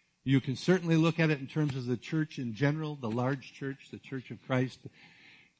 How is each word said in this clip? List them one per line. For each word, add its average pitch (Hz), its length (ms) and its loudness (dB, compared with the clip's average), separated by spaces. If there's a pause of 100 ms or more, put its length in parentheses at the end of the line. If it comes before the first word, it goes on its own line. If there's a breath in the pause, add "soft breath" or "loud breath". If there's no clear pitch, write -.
(240)
You 135 160 4
can 127 160 -6
certainly 170 400 2
look 165 240 4
at 160 100 4
it 147 80 2
in 135 80 -8
terms 143 300 0
of 127 100 -4
the 123 100 0
church 156 420 -4
in 120 160 -4
general, 147 420 0
the 123 140 -4
large 123 420 -2
church, 135 380 -10
the 107 80 -12
church - 320 -10
of 117 120 -12
Christ. 127 380 0 (800 soft breath)